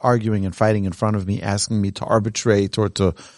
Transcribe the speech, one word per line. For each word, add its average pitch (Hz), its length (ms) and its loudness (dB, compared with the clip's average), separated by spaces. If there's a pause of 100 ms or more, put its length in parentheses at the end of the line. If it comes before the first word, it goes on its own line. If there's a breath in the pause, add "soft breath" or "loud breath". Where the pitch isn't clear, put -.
arguing 110 460 0
and 90 100 -6
fighting 107 280 2
in 95 80 -2
front 107 240 -2
of 95 100 -4
me, 101 160 -2
asking 104 380 -2
me 98 120 0
to - 120 -8
arbitrate 104 760 0
or 104 100 2
to 92 260 0 (240 loud breath)